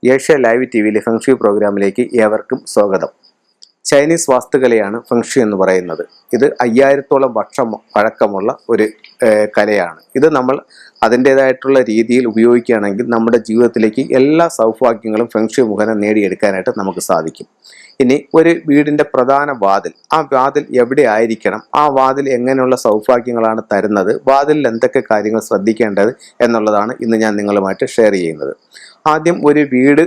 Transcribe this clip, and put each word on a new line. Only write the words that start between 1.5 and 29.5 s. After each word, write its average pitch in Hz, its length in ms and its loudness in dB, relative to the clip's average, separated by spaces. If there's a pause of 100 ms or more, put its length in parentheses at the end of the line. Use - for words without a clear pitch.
ഏവർക്കും 107 360 -4 (120)
സ്വാഗതം. 95 400 -2 (760)
ചൈനീസ് 151 420 2
വാസ്തുകലയാണ് 120 680 0 (100)
ഫെങ് 120 220 -2
ഷുയി 135 160 0
എന്ന് 104 160 -2
പറയുന്നത്. 92 400 -2 (340)
ഇത് 120 100 2 (180)
അയ്യായിരത്തോളം 135 720 2
വർഷം 117 300 -4 (280)
പഴക്കമുള്ള 104 540 0 (240)
ഒരു, 107 120 2 (420)
ഏഹ്, 107 200 2 (100)
കലയാണ്. 101 420 -2 (180)
ഇത് 139 100 4 (100)
നമ്മൾ 131 180 0 (500)
അതിൻ്റേതായിട്ടുള്ള 131 760 2 (120)
രീതിയിൽ 113 400 0
ഉപയോഗിക്കുകയാണെങ്കിൽ 113 800 0
നമ്മുടെ 117 340 2
ജീവിതത്തിലേക്ക് 113 560 0 (160)
എല്ലാ 156 280 2 (120)
സൗഭാഗ്യങ്ങളും 113 760 0
ഫെങ് 110 200 -2
ഷുയി 123 180 2
മുഖേന 107 220 -2 (100)
നേടിയെടുക്കാനായിട്ട് 101 760 -2
നമുക്ക് 95 280 -6
സാധിക്കും. 82 380 -4 (560)
ഇനി 131 140 2 (200)
ഒരു 165 140 4 (180)
വീടിൻ്റെ 147 440 2
പ്രധാന 139 360 0 (140)
വാതിൽ, 98 300 -2 (220)
ആ - 20 2 (160)
വാതിൽ 139 300 0 (180)
എവിടെ 135 220 2 (100)
ആയിരിക്കണം, 107 480 -2 (200)
ആ - 20 4 (140)
വാതിൽ 135 280 0 (120)
എങ്ങനെയുള്ള 127 400 0 (100)
സൗഭാഗ്യങ്ങളാണ് 113 760 0 (100)
തരുന്നത്, 101 380 0 (200)
വാതിലിൽ 143 400 2
എന്തൊക്കെ 123 400 -2
കാര്യങ്ങൾ 107 380 -2
ശ്രദ്ധിക്കേണ്ടത് 104 640 0 (340)
എന്നുള്ളതാണ് 110 480 0 (120)
ഇന്ന് 113 180 0
ഞാൻ 110 160 0
നിങ്ങളുമായിട്ട് 101 560 -2
ഷെയർ 107 240 2
ചെയ്യുന്നത്. 78 340 -6 (600)
ആദ്യം 160 240 -2 (120)
ഒരു 147 120 4 (120)